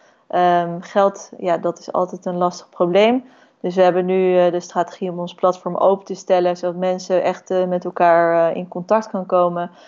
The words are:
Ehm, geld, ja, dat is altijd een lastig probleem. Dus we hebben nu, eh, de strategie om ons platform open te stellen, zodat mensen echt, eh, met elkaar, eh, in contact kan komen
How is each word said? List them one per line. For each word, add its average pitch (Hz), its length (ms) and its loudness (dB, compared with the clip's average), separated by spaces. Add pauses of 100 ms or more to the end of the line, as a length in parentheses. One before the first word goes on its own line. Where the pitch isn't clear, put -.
(280)
Ehm, 175 540 0
geld, 196 560 -2
ja, 175 200 -2
dat 170 220 -6
is - 120 -14
altijd 180 340 -4
een 180 120 -4
lastig 175 320 -4
probleem. 208 540 2 (380)
Dus 180 140 -6
we 190 60 2
hebben 180 240 4
nu, 185 340 2
eh, 175 120 4
de 175 80 -4
strategie 175 520 -6
om 175 80 -10
ons 175 140 -10
platform 185 440 -2
open 190 280 2
te 202 100 -12
stellen, 180 420 0
zodat 180 180 -6
mensen 185 480 -2
echt, 185 280 -6
eh, 185 140 0
met 180 200 -4
elkaar, 170 680 2
eh, - 40 -6
in 180 120 -8
contact 208 420 -2
kan 185 160 -8
komen 175 460 0 (160)